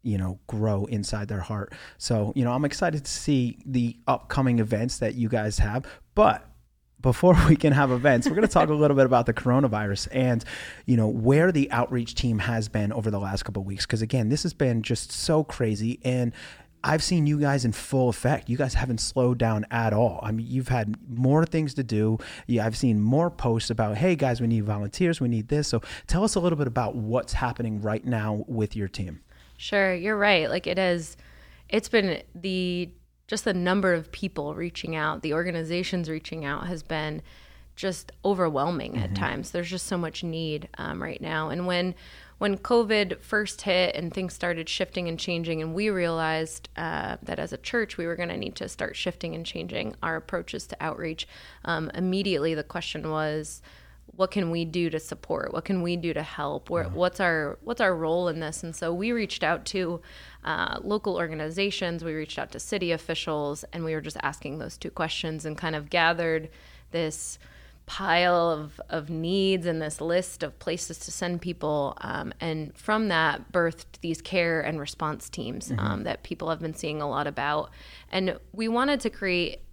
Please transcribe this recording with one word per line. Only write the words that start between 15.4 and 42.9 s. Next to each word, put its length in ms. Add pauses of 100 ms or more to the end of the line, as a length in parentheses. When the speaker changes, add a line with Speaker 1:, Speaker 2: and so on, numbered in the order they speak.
Speaker 1:
crazy, 600
and 280 (520)
I've 180
seen 260
you 100
guys 260
in 60
full 380
effect. 400
You 80
guys 180
haven't 240
slowed 400
down 320
at 220
all. 280
I 120
mean, 160
you've 180
had 300 (120)
more 380
things 280
to 100
do. 340 (300)
Yeah, 180
I've 100
seen 240
more 300
posts 400
about, 280
"Hey 180
guys, 240
we 80
need 160
volunteers, 560
we 80
need 180
this." 220
So 120 (280)
tell 160
us 100
a 60
little 180
bit 80
about 300
what's 380
happening 480
right 220
now 440
with 260
your 140
team. 320 (360)
Speaker 2:
Sure, 380
you're 240
right. 320
Like, 160
it 100
is, 400 (520)
it's 200
been 320 (140)
the, 560 (380)
just 160
the 100
number 400
of 160
people 460
reaching 400
out, 260
the 120
organizations 760
reaching 340
out 220
has 160
been 400 (540)
just 340 (140)
overwhelming 720
at 120
Speaker 1:
Mm-hmm. 40
Speaker 2:
times. 380
There's 180
just 160
so 100
much 280
need, 440 (100)
um, 220
right 200
now. 280
And 180
when, 280 (440)
when 200
covid 640